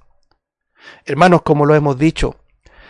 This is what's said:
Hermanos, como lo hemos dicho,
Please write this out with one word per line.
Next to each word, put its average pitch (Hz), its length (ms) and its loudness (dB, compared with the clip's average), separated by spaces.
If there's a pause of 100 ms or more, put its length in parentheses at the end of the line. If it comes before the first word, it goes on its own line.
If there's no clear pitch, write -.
(1040)
Hermanos, 165 380 2
como 147 240 0
lo 151 80 4
hemos 143 240 0
dicho, 151 380 -4 (540)